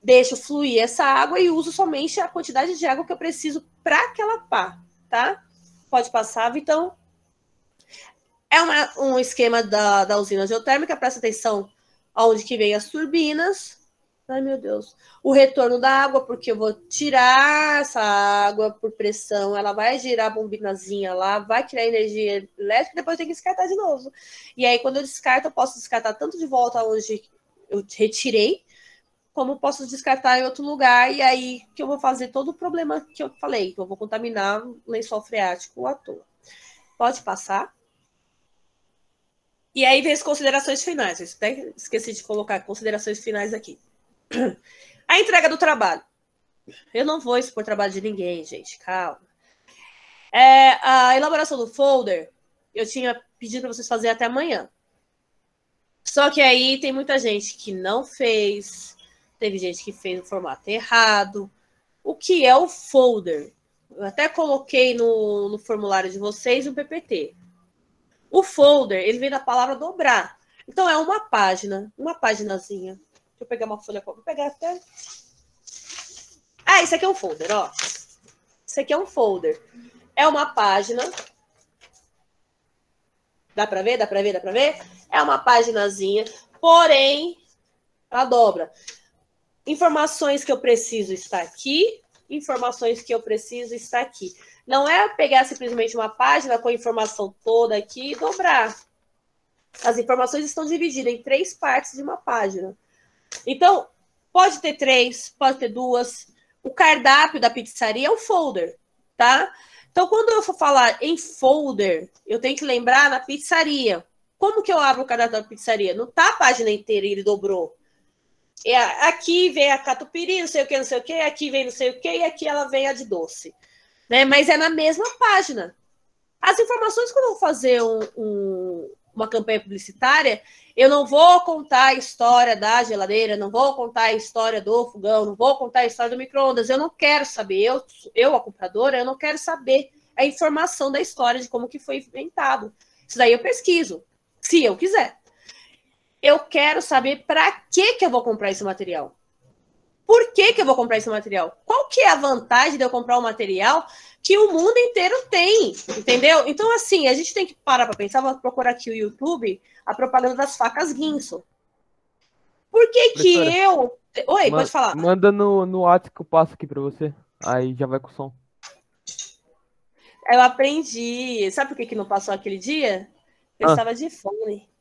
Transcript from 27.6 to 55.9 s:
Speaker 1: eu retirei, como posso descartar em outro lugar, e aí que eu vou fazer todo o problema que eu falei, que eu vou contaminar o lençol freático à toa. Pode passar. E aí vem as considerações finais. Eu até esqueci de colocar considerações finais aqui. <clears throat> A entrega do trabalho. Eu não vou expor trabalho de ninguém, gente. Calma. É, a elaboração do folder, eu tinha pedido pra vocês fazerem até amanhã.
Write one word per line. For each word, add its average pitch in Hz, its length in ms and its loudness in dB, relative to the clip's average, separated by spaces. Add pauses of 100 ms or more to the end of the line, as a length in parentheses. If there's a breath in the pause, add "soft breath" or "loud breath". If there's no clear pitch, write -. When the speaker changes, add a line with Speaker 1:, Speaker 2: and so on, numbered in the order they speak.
Speaker 1:
eu 202 140 -6 (120)
retirei, 220 680 0 (680 soft breath)
como 277 260 -4
posso 285 280 -4
descartar 262 500 0
em 254 60 0
outro 262 200 -6
lugar, 262 480 4
e 277 100 -4
aí 254 400 0 (140)
que 311 60 -12
eu 269 60 -6
vou 277 120 -6
fazer 262 280 -2
todo 277 220 -6
o 320 40 -10
problema 311 480 -6
que - 220 -16
eu - 80 -12 (100)
falei, 214 320 -4
que 202 60 -16
eu 185 80 -8
vou 196 100 -12
contaminar 214 680 -6
o 247 240 -18
lençol 220 360 -8
freático 202 640 -6
à 277 80 -4
toa. - 280 -18 (760 soft breath)
Pode 240 240 -2
passar. 196 500 -6 (2000)
E 269 100 0
aí 269 180 4
vem 294 100 0
as 294 80 -4
considerações 277 600 -4
finais. 247 360 -6
Eu 170 160 -14
até 262 400 -8
esqueci 220 380 -8
de 220 100 -16
colocar 214 360 -6
considerações 208 640 -8
finais 208 320 -6
aqui. - 240 -16 (500)
<clears throat> - 800 -8
A 349 120 4
entrega 339 300 4
do 320 80 -4
trabalho. 226 460 0 (880 loud breath)
Eu 233 100 -2
não 311 160 -2
vou 247 200 -2
expor 254 240 -8
trabalho 208 280 -4
de 190 80 -8
ninguém, 185 440 -8
gente. - 340 -18
Calma. 180 420 -8 (1120 soft breath)
É, 262 520 10
a 262 340 6
elaboração 302 400 -2
do 240 80 -4
folder, 226 680 0 (420)
eu 214 120 -4
tinha 240 340 -6 (200)
pedido 240 220 -10
pra 247 120 -10
vocês 233 140 -14
fazerem 226 240 -2
até 226 140 -2
amanhã. 247 440 -4 (1300)